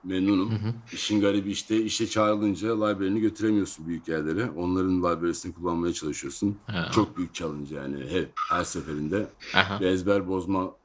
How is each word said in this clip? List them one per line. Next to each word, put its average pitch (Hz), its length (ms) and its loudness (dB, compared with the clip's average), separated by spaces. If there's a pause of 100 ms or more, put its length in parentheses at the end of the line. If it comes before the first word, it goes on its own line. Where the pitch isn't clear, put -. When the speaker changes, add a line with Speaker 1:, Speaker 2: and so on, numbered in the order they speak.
Speaker 1:
memnunum. 95 460 2
Speaker 2:
Hı 113 40 2
hı. 107 200 -2 (180)
Speaker 1:
İşin 104 280 0
garibi 101 300 4
işte 110 320 0
işe 107 240 0
çağrılınca 107 800 2
library'ni 98 340 2
götüremiyorsun 104 680 2
büyük 82 200 -4
yerlere. 82 420 -2
Onların 92 480 2
library'sini 85 560 0
kullanmaya 85 380 0
çalışıyorsun. 80 720 -4
Speaker 2:
Ha. 87 280 -4
Speaker 1:
Çok 104 220 2
büyük 87 180 -6
challenge 73 400 -6
yani 69 360 -6
hep, 85 200 0 (180)
her 87 160 0
seferinde. 78 600 -4 (280)
Speaker 2:
Aha. 95 260 2
Speaker 1:
Ve 92 100 2
ezber 95 380 2
bozma 92 420 0 (140)